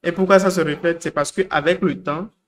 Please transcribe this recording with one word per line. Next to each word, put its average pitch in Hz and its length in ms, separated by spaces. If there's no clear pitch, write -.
Et 175 100
pourquoi 190 260
ça 190 120
se 180 100
reflète ? 165 420
C'est 156 80
parce 147 220
qu'avec 175 480
le 165 220
temps, 160 260